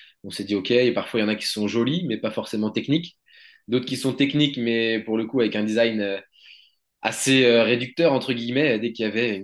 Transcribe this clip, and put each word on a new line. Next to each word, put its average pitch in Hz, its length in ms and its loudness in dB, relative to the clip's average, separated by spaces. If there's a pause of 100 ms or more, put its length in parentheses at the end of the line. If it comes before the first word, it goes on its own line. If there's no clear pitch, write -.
(220)
On 98 80 -14
s'est 101 140 -8
dit, « 104 120 -2
OK, 95 160 -2
et 123 200 4
parfois, - 280 -2
il - 20 2
y 104 40 2
en 110 40 2
a 104 60 0
qui - 100 -10
sont 104 220 -2
jolies, 123 380 0
mais 110 120 -2
pas 107 140 -4
forcément 107 380 -4
techniques. 135 460 -2 (500)
D'autres 123 200 0
qui 135 100 -4
sont 131 160 -2
techniques, 143 460 0
mais 113 400 0
pour 110 180 -4
le 110 100 -2
coup, 127 140 0
avec 110 160 0
un 107 80 0
design, 110 380 0
euh, 98 160 -4 (840)
assez, 131 460 2
euh, 117 160 6
réducteur, 127 500 2
entre 131 220 -2
guillemets, 120 440 0
dès 113 140 -4
qu'il 113 140 -4
y - 20 -2
avait 104 360 -2